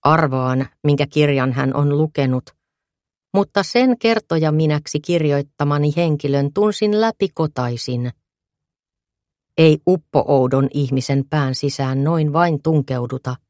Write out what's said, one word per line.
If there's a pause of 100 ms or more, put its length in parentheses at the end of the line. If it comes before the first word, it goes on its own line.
Arvaan, (160)
minkä
kirjan
hän
on
lukenut, (840)
mutta
sen
kertoja
minäksi
kirjoittamani
henkilön
tunsin
läpikotaisin. (1500)
Ei (100)
uppooudon
ihmisen
pään
sisään
noin
vain
tunkeuduta. (140)